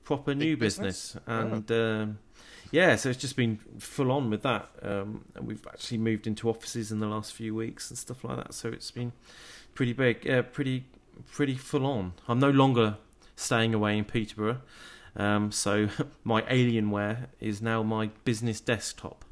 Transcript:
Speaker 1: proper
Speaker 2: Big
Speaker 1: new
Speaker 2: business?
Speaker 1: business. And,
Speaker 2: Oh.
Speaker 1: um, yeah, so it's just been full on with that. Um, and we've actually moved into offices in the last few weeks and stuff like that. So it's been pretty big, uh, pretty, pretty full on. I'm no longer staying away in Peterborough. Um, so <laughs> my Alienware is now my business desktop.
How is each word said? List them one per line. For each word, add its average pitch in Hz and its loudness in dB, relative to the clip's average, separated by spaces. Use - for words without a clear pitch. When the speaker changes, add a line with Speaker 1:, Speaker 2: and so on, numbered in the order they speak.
Speaker 1:
proper 143 0
Speaker 2:
Big 139 0
Speaker 1:
new 156 2
Speaker 2:
business? 101 -2
Speaker 1:
business. - -14
And, 110 -2
Speaker 2:
Oh. 113 2
Speaker 1:
um, 107 -6
yeah, 156 8
so 131 0
it's 127 0
just - -4
been 113 2
full 131 0
on 135 2
with 107 -2
that. 113 0
Um, 101 -6
and 120 -8
we've 107 -10
actually - -8
moved 110 0
into 110 -2
offices 110 -6
in 107 -2
the 107 -2
last 107 -6
few 110 -8
weeks 113 -8
and 120 -12
stuff - -12
like 123 -6
that. - -10
So - -10
it's - -10
been 120 -6
pretty 120 0
big, 123 2
uh, 127 4
pretty, 131 -4
pretty 135 0
full 135 0
on. 98 -2
I'm 120 4
no 139 6
longer 120 6
staying 113 2
away 104 2
in 104 0
Peterborough. 110 -2
Um, 104 2
so 104 2
<laughs> - -20
my 110 2
Alienware 113 2
is 104 -4
now 113 0
my 110 0
business 113 0
desktop. - -4